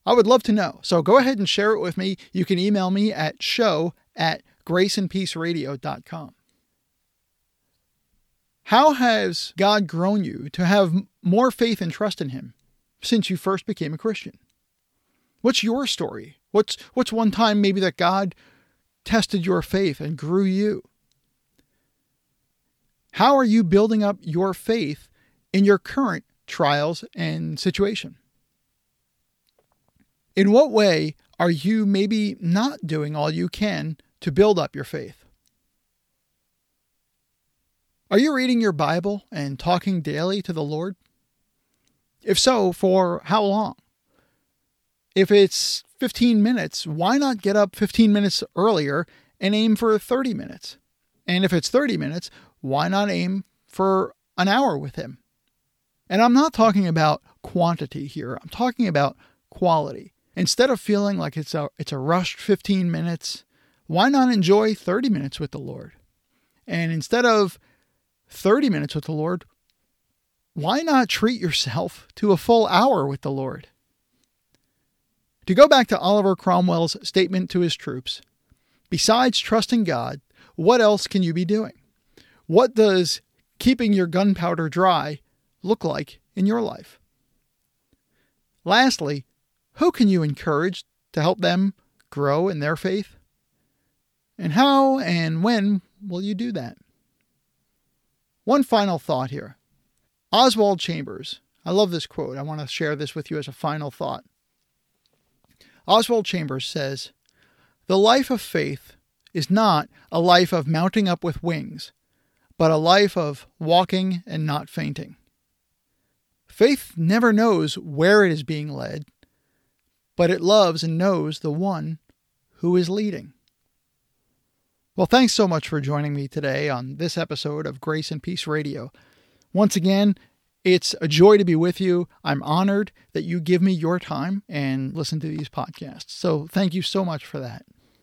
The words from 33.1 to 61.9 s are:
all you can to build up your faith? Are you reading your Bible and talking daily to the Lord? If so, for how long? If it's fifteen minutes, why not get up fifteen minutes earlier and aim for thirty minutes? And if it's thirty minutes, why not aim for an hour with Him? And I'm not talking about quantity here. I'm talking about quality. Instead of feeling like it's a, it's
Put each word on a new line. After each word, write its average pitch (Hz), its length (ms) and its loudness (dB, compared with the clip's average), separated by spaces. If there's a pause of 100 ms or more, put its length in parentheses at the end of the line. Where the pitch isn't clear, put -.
all 151 120 -2
you 170 200 -4
can 160 480 -6 (240)
to 170 100 -6
build 196 260 4
up 147 180 -6
your 143 100 -8
faith? - 400 -14 (2750)
Are 202 100 4
you 294 140 2
reading 254 280 2
your 208 100 2
Bible 170 600 -2
and 139 260 -8
talking 180 440 -2
daily 170 400 -4
to 175 120 -8
the 156 100 -4
Lord? 156 320 -6 (1300)
If 208 160 0
so, 220 320 2
for 185 540 0
how 208 180 2
long? 202 320 -2 (1400)
If 190 160 2
it's - 520 2 (140)
fifteen 233 440 2
minutes, 202 460 -2
why 170 300 0
not 269 240 -2
get 202 160 0
up 202 180 2
fifteen 214 380 4
minutes 202 300 0 (120)
earlier 165 500 0 (340)
and 196 140 -2
aim 220 220 2
for 220 220 2
thirty 247 360 -2
minutes? - 440 -14 (500)
And 180 160 0
if 190 80 2
it's 170 180 0
thirty 247 280 0
minutes, 151 320 -8 (320)
why 143 260 -2
not 202 220 0
aim 185 340 -4 (220)
for 190 480 0 (240)
an 180 100 2
hour 214 300 2
with 143 180 -10
Him? 135 220 -10 (920)
And 196 120 2
I'm 240 120 4
not 294 200 4
talking 202 340 4
about 156 340 0 (200)
quantity 165 640 -4
here. 160 340 -12
I'm - 80 -20
talking 240 380 -2
about 143 300 0 (320)
quality. 156 640 -2 (220)
Instead 240 340 2
of 240 100 -2
feeling 202 380 -2
like 156 180 -6
it's 151 200 -8
a, 147 220 -4
it's - 140 -10